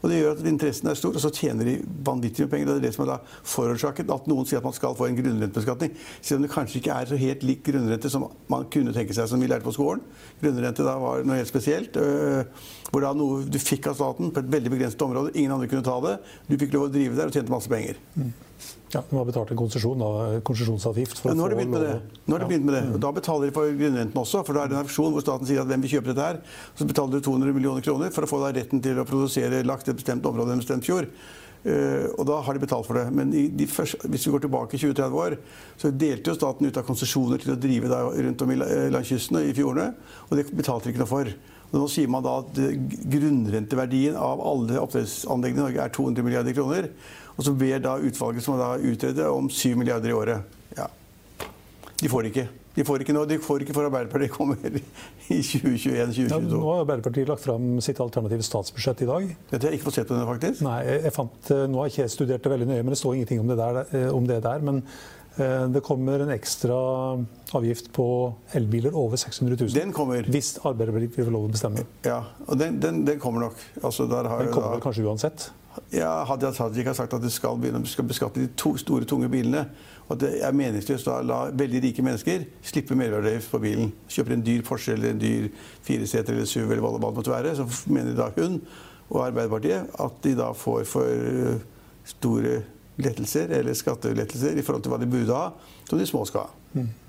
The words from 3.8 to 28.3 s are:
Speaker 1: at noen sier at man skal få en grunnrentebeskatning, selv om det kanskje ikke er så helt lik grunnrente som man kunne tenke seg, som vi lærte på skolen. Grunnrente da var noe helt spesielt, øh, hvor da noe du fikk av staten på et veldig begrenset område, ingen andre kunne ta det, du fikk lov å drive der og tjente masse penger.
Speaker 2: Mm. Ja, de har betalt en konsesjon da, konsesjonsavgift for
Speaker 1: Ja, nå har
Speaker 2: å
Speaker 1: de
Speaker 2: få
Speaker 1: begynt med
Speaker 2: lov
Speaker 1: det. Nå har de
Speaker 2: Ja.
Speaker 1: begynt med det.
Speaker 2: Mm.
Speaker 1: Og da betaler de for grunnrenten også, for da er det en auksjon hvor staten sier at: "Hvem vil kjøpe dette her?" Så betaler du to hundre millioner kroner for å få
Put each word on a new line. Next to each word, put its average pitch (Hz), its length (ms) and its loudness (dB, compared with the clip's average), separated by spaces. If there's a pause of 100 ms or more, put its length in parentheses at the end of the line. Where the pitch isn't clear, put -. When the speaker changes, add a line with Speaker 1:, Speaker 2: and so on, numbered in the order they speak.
Speaker 1:
at 139 160 -2
noen 131 240 2
sier 135 80 2
at 117 80 -2
man 131 80 -2
skal 127 240 -2
få 123 80 2
en 123 140 0
grunnrentebeskatning, 117 720 0 (260)
selv 139 200 0
om 143 80 2
det 143 80 -6
kanskje 131 260 -2
ikke 139 160 0
er 127 140 -2
så 139 100 0
helt 135 240 0
lik 131 240 0
grunnrente 123 400 2
som 135 160 -2 (240)
man 131 240 0
kunne 123 180 2
tenke 104 220 -2
seg, 113 160 0
som 127 80 2
vi 127 80 2
lærte 123 220 0
på 123 100 -4
skolen. 156 240 2 (400)
Grunnrente 123 400 0
da 131 160 2
var 127 240 0
noe 262 160 2
helt 120 140 -2
spesielt, - 440 0
øh, 143 460 2 (480)
hvor 139 160 2
da 139 80 0
noe 139 320 0
du 139 160 -2
fikk 139 240 0
av 147 80 -2
staten 139 400 0
på 139 80 0
et 127 80 -4
veldig 135 240 2
begrenset 127 320 0
område, 135 320 -2
ingen 139 160 4
andre 127 160 -2
kunne 131 160 0
ta 127 160 0
det, 196 160 -2 (320)
du 143 80 4
fikk 143 160 2
lov 143 160 4
å - 20 -6
drive 135 220 2
der 151 160 0
og 147 80 0
tjente 123 160 0
masse 113 160 -4
penger. 113 240 -2 (240)
Speaker 2:
Mm. 123 140 -2 (600)
Ja, 127 160 0
de 139 80 0
har 127 80 2
betalt 120 260 -2
en 113 60 0
konsesjon 117 460 0
da, 110 420 0
konsesjonsavgift 113 760 0
for 170 80 2
Speaker 1:
Ja, 165 40 4
nå 165 120 2
har 180 80 2
Speaker 2:
å - 20 2
Speaker 1:
de - 0 -
Speaker 2:
få 120 60 0
Speaker 1:
begynt 123 100 0
med 160 80 2
Speaker 2:
lov 156 80 2
Speaker 1:
det. - 300 -6 (100)
Nå 151 60 2
har 170 40 0
de 180 60 -2
Speaker 2:
Ja. 170 60 -2
Speaker 1:
begynt 156 180 2
med 139 60 4
det. 127 100 2
Speaker 2:
Mm. 120 100 0
Speaker 1:
Og 101 60 0
da 139 120 0
betaler 143 360 0
de 139 80 -2
for 151 160 4
grunnrenten 131 480 2
også, 185 240 0
for 147 80 -2
da 147 120 2
er 139 40 -2
det 139 80 0
en 143 80 0
auksjon 151 300 2
hvor 143 100 0
staten 131 240 0
sier 135 140 4
at: 131 40 -2
"Hvem 131 140 2
vil 131 160 0
kjøpe 123 160 2
dette 135 140 0
her?" 165 140 -4 (360)
Så 151 100 -2
betaler 139 260 2
du 139 100 2
to 139 100 2
hundre 135 220 4
millioner 131 260 2
kroner 151 320 0
for - 100 -2
å 151 60 -2
få 143 160 0